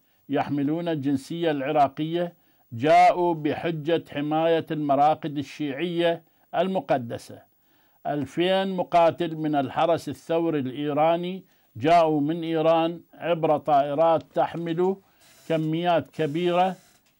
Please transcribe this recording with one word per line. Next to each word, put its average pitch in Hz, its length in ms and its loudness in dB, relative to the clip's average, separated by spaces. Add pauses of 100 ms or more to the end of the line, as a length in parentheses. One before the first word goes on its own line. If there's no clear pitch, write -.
(300)
يحملون 143 580 -2
الجنسية 156 640 -2
العراقية 151 840 -2 (400)
جاءوا 175 600 6
بحجة 156 800 -2
حماية 160 600 0
المراقد 151 640 0
الشيعية 165 840 -4 (340)
المقدسة، 139 840 -4 (640)
ألفين 175 680 -2
مقاتل 170 600 2
من 156 200 -2
الحرس 151 540 0
الثوري 165 500 -2
الإيراني 151 840 -2 (320)
جاءوا 156 460 4
من 160 220 -2
إيران 165 560 0 (140)
عبر 156 440 0
طائرات 147 680 2 (100)
تحمل 165 640 -2 (540)
كميات 160 640 0
كبيرة 175 640 0 (440)